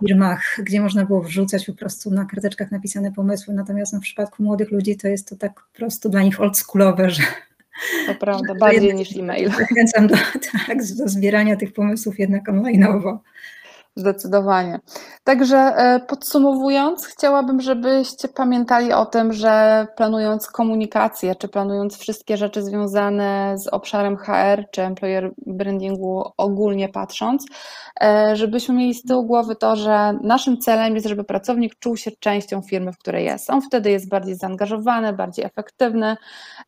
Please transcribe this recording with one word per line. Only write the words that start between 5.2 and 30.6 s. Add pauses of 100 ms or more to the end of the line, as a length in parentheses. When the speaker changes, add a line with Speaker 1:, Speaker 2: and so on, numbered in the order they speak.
Speaker 1:
to
tak
po
prostu
dla
nich
oldschoolowe,
że (840)
Speaker 2:
To
prawda,
Speaker 1:
że
Speaker 2:
bardziej
Speaker 1:
jednak
Speaker 2:
niż
e-mail.
Speaker 1:
zachęcam
do, (240)
<laughs> (160)
tak, (200)
do
zbierania
tych
pomysłów
jednak
online'owo. (800)
Speaker 2:
Zdecydowanie. (440)
Także,
e,
podsumowując,
chciałabym,
żebyście
pamiętali
o
tym,
że (100)
planując
komunikację,
czy
planując
wszystkie
rzeczy
związane
z
obszarem
H
R,
czy
employer
brandingu (140)
ogólnie
patrząc, (560)
e,
żebyśmy
mieli
z
tyłu
głowy
to,
że (100)
naszym
celem